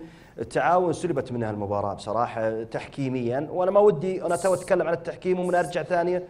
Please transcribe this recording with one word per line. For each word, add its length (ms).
التعاون 540
سلبت 400
منها 180
المباراة 440
بصراحة 680
تحكيميًا، 880
وأنا 200
ما 100
ودي 460
أنا 100
تو 180
أتكلم 340
عن 60
التحكيم 460
ومن 140
أرجع 280
ثانية 480